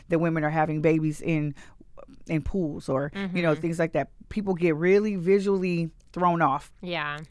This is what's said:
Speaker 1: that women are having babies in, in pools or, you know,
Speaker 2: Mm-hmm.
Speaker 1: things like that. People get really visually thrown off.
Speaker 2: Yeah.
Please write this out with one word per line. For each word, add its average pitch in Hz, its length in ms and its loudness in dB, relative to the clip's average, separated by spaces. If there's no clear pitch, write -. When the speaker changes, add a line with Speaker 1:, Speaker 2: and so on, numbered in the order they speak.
Speaker 1:
that 165 120 2
women 165 240 0
are 151 60 0
having 156 300 0
babies 156 400 2
in, 151 340 -2
in 160 140 0
pools 165 460 -4
or, - 220 -2
you 180 80 0
know, 165 100 4
Speaker 2:
Mm-hmm. 151 80 0
Speaker 1:
things 165 180 -4
like 165 140 0
that. 143 180 -2
People 202 260 -2
get 165 220 2
really 196 400 2
visually 185 720 2
thrown 170 300 2
off. 143 300 0
Speaker 2:
Yeah. 151 360 -6